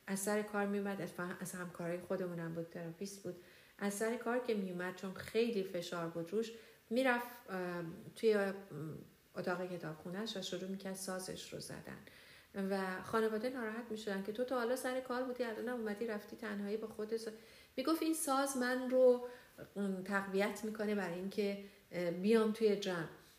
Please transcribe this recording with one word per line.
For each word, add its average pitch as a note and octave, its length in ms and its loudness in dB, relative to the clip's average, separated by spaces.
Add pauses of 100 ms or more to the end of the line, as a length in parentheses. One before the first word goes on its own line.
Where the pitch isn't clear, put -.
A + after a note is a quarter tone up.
از G3 140 -2
سر G#3 220 2
کار G#3 240 0
میومد، G3+ 340 0
از F3 80 -2
ف-، F3+ 320 -4
از E3+ 120 -6
همکارای F3 460 -4
خودمونم F3 560 -2
بود، E3 160 -4
تراپیست E3+ 520 -8
بود، F3+ 140 -8 (420)
از G3+ 160 0
سر A3+ 220 0
کار A#3+ 220 0
که B3+ 160 0
میومد F#3 420 -2
چون F#3+ 180 -6
خیلی A3 480 2
فشار F3 460 -2
بود E3 240 -4
روش، A3 200 0 (380)
می‌رفت، A#3+ 360 4 (220)
اه، F3+ 340 -2 (340)
توی، A3 180 6
اه، G3 200 4 (840)
اتاق F3+ 360 -2
کتابخونه‌اش F3+ 640 -6
و F#3+ 60 -4
شروع F#3 280 -4
می‌کرد F#3+ 240 -6
سازش F#3 580 -6
رو D3+ 80 -6
زدن - 380 -10 (560)
و F#3+ 480 -2
خانواده A3 480 2
ناراحت A#3 400 -4
می‌شدن G#3 320 -2
که G#3 100 -4
تو B3 120 0
تا B3+ 140 0
حالا A#3+ 180 2
سر B3+ 240 -2
کار B3+ 220 -2
بودی، B3 220 -2
الانم A3+ 360 -2
اومدی G#3+ 260 -2
رفتی G#3+ 300 -6
تنهایی G3+ 400 -2
با A3 120 -4
خودت. A3 320 -2 (560)
می‌گفت D#4+ 260 4
این D#4+ 120 4
ساز C#4 420 4
من B3+ 340 2
رو، B3 380 10 (480)
اه، F#3+ 260 0
تقویت G3 640 2
می‌کنه G#3+ 300 0
برای F3+ 200 0
اینکه، G3 500 -2 (280)
اه، F3 180 0
بیام G#3+ 420 6
توی G#3+ 240 4
جمع F3 320 -2 (300)